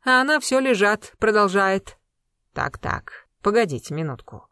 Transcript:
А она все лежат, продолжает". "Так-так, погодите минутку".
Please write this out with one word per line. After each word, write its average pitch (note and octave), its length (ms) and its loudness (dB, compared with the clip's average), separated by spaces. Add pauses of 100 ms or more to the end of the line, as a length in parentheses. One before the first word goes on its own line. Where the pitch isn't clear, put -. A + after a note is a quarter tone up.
А B3+ 180 2
она D4 180 0
все B3+ 200 0
лежат, G#3+ 600 0
продолжает". G3 800 0 (540)
"Так-так, - 760 -8 (160)
погодите G3+ 500 -2
минутку". D3 580 -10